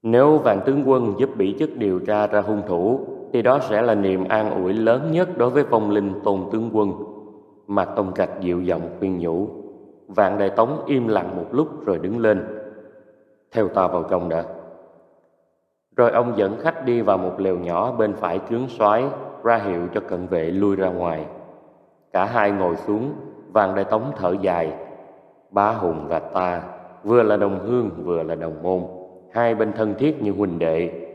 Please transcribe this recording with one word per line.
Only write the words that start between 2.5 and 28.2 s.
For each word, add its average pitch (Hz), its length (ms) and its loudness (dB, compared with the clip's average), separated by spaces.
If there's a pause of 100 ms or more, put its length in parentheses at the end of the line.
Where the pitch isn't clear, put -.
thủ, 95 320 0 (320)
thì 120 100 2
đó 127 160 4
sẽ 110 240 0
là 117 120 4
niềm 95 340 0
an 107 340 0
ủi 92 100 0
lớn 120 400 2
nhất 175 160 2 (100)
đối 123 120 4
với 139 140 2
vong 110 260 2
linh 101 340 0
Tôn 98 160 2 (120)
tướng 113 200 -2
quân," 104 200 2 (720)
Mạc 101 180 2 (120)
Tông 95 180 -2
Trạch 87 260 -2
dịu 87 220 -2
giọng 85 200 -2 (160)
khuyên 95 200 -2
nhủ. 85 300 -2 (600)
Vạn 101 300 2
Đại 98 120 2
Tống 135 360 0
im 127 220 0
lặng 92 280 0
một 85 160 -6
lúc 147 320 -2
rồi 90 140 0
đứng 101 200 -4
lên. 107 280 2 (1040)
"Theo 104 160 2
ta 92 180 2
vào 87 160 0
trong 87 260 -2
đã." 82 160 -2 (1500)
Rồi 120 140 6
ông 123 260 2
dẫn 104 240 0
khách 160 240 -2
đi 120 160 2
vào 98 180 4
một 92 220 -4
lều 95 180 0
nhỏ 87 340 -2
bên 107 200 0
phải 90 280 -4 (100)
trướng 123 180 -2
soái, 113 360 2 (380)
ra 117 140 4
hiệu 98 240 -2 (140)
cho 107 140 0
cận 90 180 -6
vệ 85 180 0
lui 98 320 2
ra 95 120 0
ngoài. 85 380 -4 (840)
Cả 95 120 2
hai 107 260 2
ngồi 92 260 0
xuống, 113 360 -4 (400)
Vạn 98 220 4
Đại 98 100 0
Tống 113 320 -2
thở 92 240 0
dài. 85 320 0 (800)
"Bá 101 220 2
Hùng 82 360 -2
và 80 100 0
ta, 90 440 -2 (420)
vừa 117 180 6
là 104 140 4
đồng 98 220 0
hương, 110 320 -2 (140)
vừa 85 180 -2